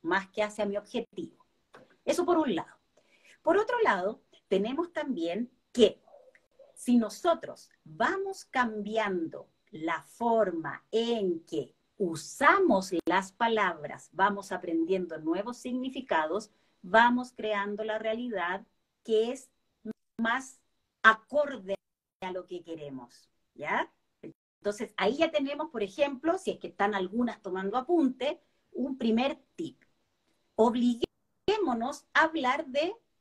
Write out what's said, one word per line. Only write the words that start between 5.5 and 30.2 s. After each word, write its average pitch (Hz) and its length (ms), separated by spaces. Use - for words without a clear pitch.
que - 300
si - 220
nosotros - 760
vamos 359 600
cambiando 208 1040
la 160 320
forma 185 920
en 214 500
que - 340
usamos 214 920
las 190 280
palabras, 175 800
vamos 196 400
aprendiendo 165 680
nuevos 185 380
significados, 247 920
vamos 240 540
creando 208 480
la 214 160
realidad 220 640
que 226 300
es - 180
más 233 440
acorde 220 720
a 185 100
lo 180 140
que 175 180
queremos, 143 640
¿ya? 190 360
Entonces, 208 340
ahí 214 220
ya 320 140
tenemos, 285 400
por 220 120
ejemplo, 285 540
si 220 140
es 185 80
que - 80
están 202 280
algunas 208 460
tomando 190 360
apunte, 269 640
un 262 260
primer 247 400
tip. - 240